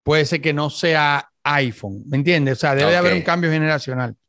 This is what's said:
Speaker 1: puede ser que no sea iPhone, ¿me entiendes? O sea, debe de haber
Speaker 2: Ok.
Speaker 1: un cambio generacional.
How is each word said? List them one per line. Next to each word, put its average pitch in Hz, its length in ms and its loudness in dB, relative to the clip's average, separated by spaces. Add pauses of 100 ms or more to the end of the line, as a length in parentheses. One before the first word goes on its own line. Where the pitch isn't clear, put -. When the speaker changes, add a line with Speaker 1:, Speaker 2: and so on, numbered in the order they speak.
Speaker 1:
puede 151 240 2
ser 156 160 -4
que 151 120 0
no 147 160 -2
sea 147 600 0 (140)
iPhone, 120 640 -2
¿me 139 100 -2
entiendes? 143 400 2
O - 40 -6
sea, 147 140 2
debe 147 160 2
de 175 60 4
haber 180 160 2
Speaker 2:
Ok. 185 60 0
Speaker 1:
un 165 40 -6
cambio 170 280 0
generacional. 139 640 -2 (140)